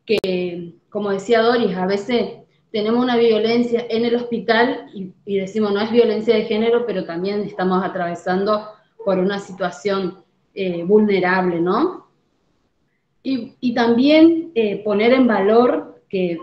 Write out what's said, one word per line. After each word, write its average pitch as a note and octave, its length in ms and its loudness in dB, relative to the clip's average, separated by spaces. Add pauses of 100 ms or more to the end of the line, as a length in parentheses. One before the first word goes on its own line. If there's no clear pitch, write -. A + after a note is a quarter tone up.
que, F3+ 680 -4 (140)
como G#3 220 -6
decía A3+ 320 0
Doris, A3+ 340 0
a F#3 100 -2
veces G3+ 480 -2 (360)
tenemos A3 320 0
una B3 140 0
violencia A#3 760 2
en A3+ 140 0
el A#3 100 0
hospital A#3+ 800 -2
y, F#3+ 180 -12 (140)
y G3 120 -4
decimos, G3+ 340 -2
"No G3+ 80 -2
es A3+ 100 -4
violencia A3 460 2
de G#3 80 0
género", A#3 420 0
pero F#3 180 -4
también F#3 380 -4
estamos F#3 420 -2
atravesando F#3 840 -4 (360)
por F#3+ 140 0
una G3 220 0
situación, F#3+ 840 -6 (320)
eh, F3 300 -6
vulnerable, F#3 760 2
¿no? A3 460 -2 (1160)
Y, B3+ 380 -6
y A#3+ 140 -2
también, C#4 800 4
eh, G3+ 300 -2
poner G#3+ 280 2
en C4 140 4
valor, A3+ 840 2
que, F3+ 340 -2